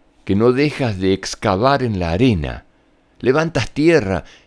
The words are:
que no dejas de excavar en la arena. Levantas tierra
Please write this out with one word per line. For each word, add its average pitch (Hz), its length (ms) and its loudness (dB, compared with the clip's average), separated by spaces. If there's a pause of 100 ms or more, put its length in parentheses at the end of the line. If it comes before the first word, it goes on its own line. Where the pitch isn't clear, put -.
(240)
que 98 120 0
no 117 160 4
dejas 131 460 -2
de 95 140 2
excavar 113 680 -2
en 110 160 -2
la 85 140 -2
arena. 85 520 0 (560)
Levantas 143 520 -2
tierra 131 520 2 (220)